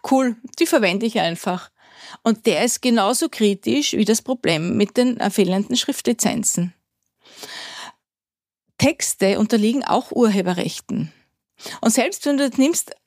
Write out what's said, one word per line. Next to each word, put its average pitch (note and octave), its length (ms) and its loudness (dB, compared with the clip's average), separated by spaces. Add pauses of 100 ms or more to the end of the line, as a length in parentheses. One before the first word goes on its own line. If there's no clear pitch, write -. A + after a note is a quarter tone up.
(100)
cool, B3+ 260 2 (240)
die E4+ 60 4
verwende G#3 380 2
ich A3+ 140 -2
einfach." F3 520 -4 (520)
Und A3+ 240 0
der F#3 180 4
ist B3 160 -2
genauso A#3 480 2
kritisch A3+ 680 0
wie G#3+ 100 2
das A3 180 2
Problem F3+ 540 -2
mit G3+ 200 0
den, B3 220 2
äh, G3+ 120 -2
fehlenden G3 460 0
Schriftlizenzen. A#3 960 -2 (2000)
Texte - 600 0
unterliegen A3 440 2
auch - 300 -2
Urheberrechten. F3+ 1000 0 (680)
Und A3+ 120 2
selbst C#4+ 340 -2
wenn C#4+ 100 2
du C#4 120 0
das B3 100 -2
nimmst, C#4+ 360 0 (120)